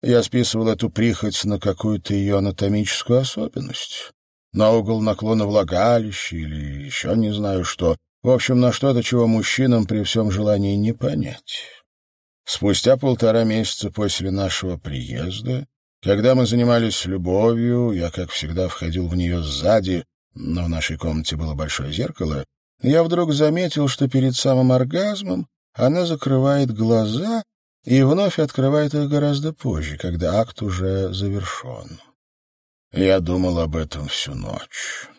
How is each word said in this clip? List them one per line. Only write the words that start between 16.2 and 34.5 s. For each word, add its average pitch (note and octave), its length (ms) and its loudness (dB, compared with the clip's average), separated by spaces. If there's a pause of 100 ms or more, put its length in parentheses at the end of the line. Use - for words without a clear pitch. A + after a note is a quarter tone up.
мы B2+ 120 4
занимались A#2 580 2
любовью, A2+ 880 2
я, E2+ 180 -2
как F2 200 -8
всегда, E2+ 380 -4
входил F2 400 -4
в E2 60 -4
неё F2 280 0
сзади, F2 640 0 (260)
но E2+ 320 -4
в E2+ 60 -2
нашей D#2 260 -4
комнате D#2 400 -4
было D#2 160 -4
большое D2 400 -6
зеркало — D#2 540 -4 (360)
я D3+ 200 4
вдруг E3 300 0
заметил, D3+ 560 0
что C3+ 200 -2
перед C3 280 0
самым C3 340 2
оргазмом F#3 760 0 (240)
она D3+ 320 2
закрывает C#3 680 2
глаза A2+ 720 0 (400)
и C3 200 4
вновь F3 360 2
открывает D3 560 2
их D3 140 0
гораздо D3 460 0
позже, D#2 420 -6
когда F2 420 -2
акт - 220 -2
уже F#2+ 540 -2
завершён. F#2 840 -8 (960)
Я F#2+ 280 4
думал F2+ 380 0
об D#2+ 180 -2
этом D2+ 320 -6
всю - 260 -8
ночь. - 760 -10 (100)